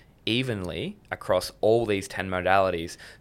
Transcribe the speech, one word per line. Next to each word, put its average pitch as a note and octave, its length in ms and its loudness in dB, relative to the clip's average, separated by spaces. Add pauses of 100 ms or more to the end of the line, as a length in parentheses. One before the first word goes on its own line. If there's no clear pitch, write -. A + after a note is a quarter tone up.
(260)
evenly A2 720 -4 (120)
across - 520 -2
all A2+ 240 4
these G2 240 0
ten F#2+ 200 -6
modalities. F#2 680 2 (240)